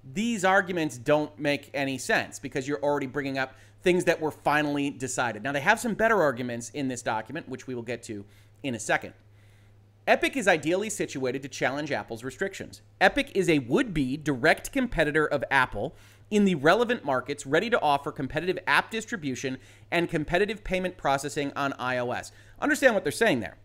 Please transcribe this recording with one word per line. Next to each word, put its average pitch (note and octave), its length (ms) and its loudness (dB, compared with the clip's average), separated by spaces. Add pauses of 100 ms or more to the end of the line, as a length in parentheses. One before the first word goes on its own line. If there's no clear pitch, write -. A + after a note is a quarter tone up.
(140)
these G#3+ 320 -2
arguments F#3 520 2
don't D3 420 2
make C#3+ 340 -2
any C3+ 240 -2
sense B2+ 420 -2
because C3+ 280 -6
you're C#3+ 160 -2
already C#3+ 240 2
bringing C3+ 300 -4
up C3+ 180 -4 (260)
things F3+ 240 4
that E3 160 2
were D#3 100 0
finally C#3+ 580 0
decided. A#2+ 540 -4
Now, C3+ 80 -2
they C#3+ 100 -2
have G#3+ 180 4
some A#3 140 -2
better G#3+ 280 4
arguments A#2+ 480 -2
in C#3 180 -4
this B2 140 -6
document, A#2+ 480 -6
which - 180 -10
we B2+ 80 -8
will A#2 60 -6
get A#2 220 -8
to G#2 200 -10 (400)
in C3 120 -4
a A2 40 -8
second. D3 340 -2 (920)
Epic C4 300 0
is G3+ 140 2
ideally F3 400 2
situated C3 520 -4
to C#3 60 -12
challenge C#3+ 420 -2
Apple's A2+ 360 -6
restrictions. - 560 -8 (180)
Epic G3+ 340 2
is F3 160 2
a D3+ 100 6
would-be D3+ 580 0
direct C#3+ 560 0
competitor D#3 520 2
of C#3 240 -2
Apple B2+ 460 0 (340)
in G#3 140 4
the F#3 120 4
relevant G#3 500 4
markets, C#3 400 -2
ready E3+ 240 2
to A#3 100 2
offer C#3+ 320 2
competitive D#3 560 -4
app D3+ 240 4
distribution C#3 680 -6 (340)
and E3+ 180 2
competitive F3+ 560 0
payment F#3 320 -2
processing C#3+ 580 0
on C#3 240 -2
I B2+ 200 -2
O B2 120 -2
S. F#2+ 220 -6 (260)
Understand C4 360 4
what F#3 80 0
they're D3 100 -2
saying F#3 260 4
there. F2 260 -8